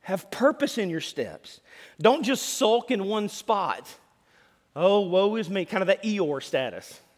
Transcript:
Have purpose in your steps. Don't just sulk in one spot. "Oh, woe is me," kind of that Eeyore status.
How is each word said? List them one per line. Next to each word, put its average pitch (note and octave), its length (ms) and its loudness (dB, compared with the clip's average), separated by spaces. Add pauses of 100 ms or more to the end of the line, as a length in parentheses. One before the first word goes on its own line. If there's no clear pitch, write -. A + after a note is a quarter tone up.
Have F#3+ 280 -6
purpose - 480 0
in G3 100 -2
your D#3+ 120 -4
steps. - 600 -10 (400)
Don't B3+ 220 6
just A#3+ 220 -2
sulk A#3 480 0
in G3 140 -2
one G#3 220 -2
spot. D#3 600 -4 (880)
"Oh, F#3+ 240 4
woe G3 340 2
is G#3 160 -6
me," F#3+ 140 -2
kind F#3+ 180 -2
of F3+ 60 0
that G3+ 160 2
Eeyore F3 380 -2
status. A#2+ 580 -6 (180)